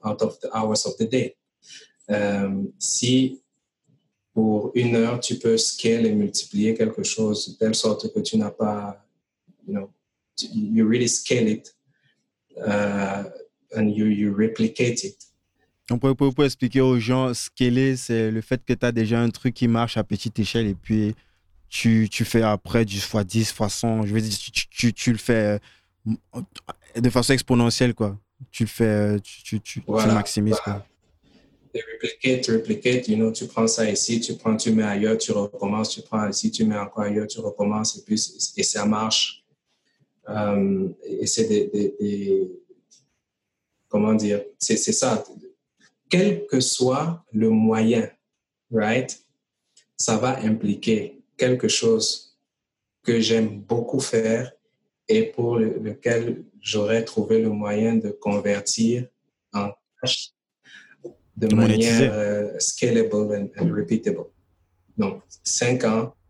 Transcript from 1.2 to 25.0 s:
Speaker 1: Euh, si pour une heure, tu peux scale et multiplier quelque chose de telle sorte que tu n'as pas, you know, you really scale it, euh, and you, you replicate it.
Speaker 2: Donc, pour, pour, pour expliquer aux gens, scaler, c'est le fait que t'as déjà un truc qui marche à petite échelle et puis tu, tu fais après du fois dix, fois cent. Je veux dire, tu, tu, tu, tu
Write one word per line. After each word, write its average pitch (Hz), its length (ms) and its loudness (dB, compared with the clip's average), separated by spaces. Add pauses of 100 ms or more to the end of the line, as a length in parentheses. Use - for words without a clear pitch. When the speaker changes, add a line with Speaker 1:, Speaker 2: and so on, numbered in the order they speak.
Speaker 1:
Euh, 101 520 0 (160)
si 127 640 0 (920)
pour 107 420 0
une 120 220 2
heure, 117 240 0
tu - 180 -4
peux 113 200 2
scale 113 480 0
et 107 80 2
multiplier 104 600 0
quelque 110 280 -2
chose 104 460 -2
de - 100 -18
telle 110 160 2
sorte - 380 -2
que - 80 -2
tu 220 180 -4
n'as 101 120 0
pas, 104 540 -6 (600)
you 196 80 -8
know, 196 160 -8 (640)
you 110 320 2
really 120 220 2
scale 120 400 0
it, - 260 -4 (840)
euh, 101 640 -2 (500)
and 110 140 2
you, 107 180 0
you 104 280 0
replicate 113 680 0
it. - 120 -10 (720)
Speaker 2:
Donc, 120 120 -2
pour, 135 160 2
pour, 139 180 2
pour 147 100 2
expliquer 131 360 0
aux 131 180 4
gens, 127 360 0
scaler, 131 640 0
c'est 113 340 -2
le 110 100 -2
fait 127 240 -4
que - 80 -2
t'as 123 200 0
déjà 117 280 2
un 117 100 2
truc 123 240 -2
qui 120 140 2
marche 117 300 2
à 107 60 0
petite - 340 -6
échelle 113 280 0
et 98 80 -2
puis 107 400 0 (540)
tu, 110 420 2
tu - 140 -4
fais 113 180 2
après 107 440 2
du 98 140 -8
fois 104 240 -2
dix, 110 280 -2
fois 107 160 -2
cent. 110 380 -2
Je 101 80 -4
veux 110 80 2
dire, 107 160 -4
tu, - 140 -12
tu, - 160 -4
tu, 117 260 0
tu - 180 -2